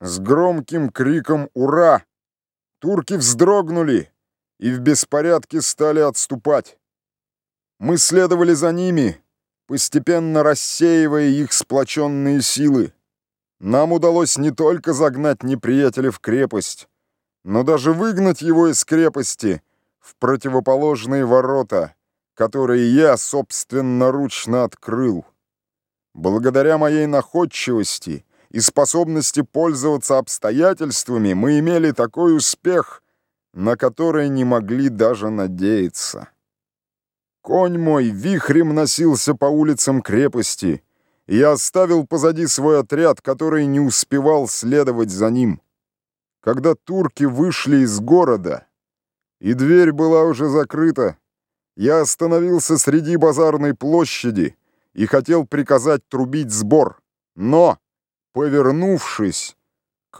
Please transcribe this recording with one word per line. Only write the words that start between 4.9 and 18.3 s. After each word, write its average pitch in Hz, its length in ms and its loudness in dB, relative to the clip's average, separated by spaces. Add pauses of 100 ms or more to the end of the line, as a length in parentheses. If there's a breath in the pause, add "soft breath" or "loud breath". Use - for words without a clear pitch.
стали 151 400 0
отступать. 139 800 -2 (1000)
Мы 165 200 -2
следовали 175 560 2
за 165 180 0
ними, 170 480 -2 (460)
постепенно 156 760 0
рассеивая 151 840 2
их 139 260 0
сплочённые 139 880 -2
силы. 135 540 0 (640)
Нам 135 320 0
удалось 170 460 0
не 147 120 -2
только 160 440 0
загнать 143 480 -2
неприятеля 131 680 0
в 101 100 -8
крепость, - 680 -4 (560)
но 107 200 -2
даже 147 280 2
выгнать 190 480 -2